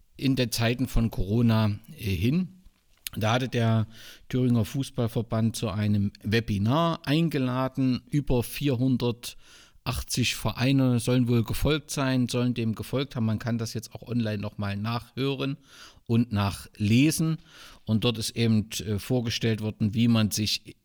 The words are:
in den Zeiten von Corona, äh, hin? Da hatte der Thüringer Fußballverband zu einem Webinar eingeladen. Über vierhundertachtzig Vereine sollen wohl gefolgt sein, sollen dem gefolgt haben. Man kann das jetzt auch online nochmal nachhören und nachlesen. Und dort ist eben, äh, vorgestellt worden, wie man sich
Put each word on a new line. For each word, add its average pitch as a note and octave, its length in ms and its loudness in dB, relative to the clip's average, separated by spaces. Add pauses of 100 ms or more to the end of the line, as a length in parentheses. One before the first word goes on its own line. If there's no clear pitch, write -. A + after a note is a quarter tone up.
(140)
in C3 220 0
den B2 160 0
Zeiten A#2+ 360 0
von A2+ 220 2
Corona, A2 680 2 (180)
äh, - 80 -10
hin? A#2 580 0 (540)
Da G#2+ 160 0
hatte B2 160 0
der A2+ 400 2 (400)
Thüringer B2 380 2
Fußballverband A2+ 880 -2
zu A2+ 140 -4
einem G#2 420 0 (100)
Webinar A2+ 840 0
eingeladen. C3 1040 0
Über C3 320 2
vierhundertachtzig - 1900 -2
Vereine B2+ 640 2
sollen B2 280 2
wohl A#2 160 4
gefolgt C#3 460 0
sein, C3 380 0
sollen B2 240 0
dem A2+ 220 -2
gefolgt C3 420 -4
haben. A2+ 80 0
Man A2 140 2
kann A#2 180 -4
das A2+ 160 -4
jetzt - 220 -10
auch - 80 -14
online A2 380 -2
nochmal G2+ 360 -6
nachhören C3 800 -4 (500)
und A#2+ 240 2
nachlesen. A#2 1080 2 (460)
Und A2 200 0
dort A#2+ 120 0
ist A2+ 200 -6
eben, A2+ 340 2 (160)
äh, G#2+ 140 -2
vorgestellt A#2 600 -2
worden, G#2+ 320 -2
wie A2+ 140 2
man A2 240 4
sich - 540 -4